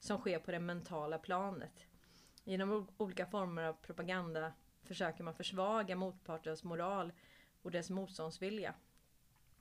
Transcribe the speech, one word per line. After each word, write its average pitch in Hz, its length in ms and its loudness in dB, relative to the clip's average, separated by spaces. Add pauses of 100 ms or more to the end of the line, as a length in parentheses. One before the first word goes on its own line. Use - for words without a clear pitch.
som 202 180 2
sker 180 200 2
på - 120 -4
det 175 100 0
mentala 170 580 0
planet. 190 680 0 (580)
Genom 190 280 2
o-, 208 140 2 (100)
olika 185 300 0
former 180 360 0
av 160 100 2
propaganda 170 800 -2 (300)
försöker 175 420 -2
man 165 100 -4
försvaga 190 640 2
motpartens 170 680 -4
moral 175 480 0 (500)
och 175 80 -6
dess 170 200 0
motståndsvilja. 190 840 -2 (880)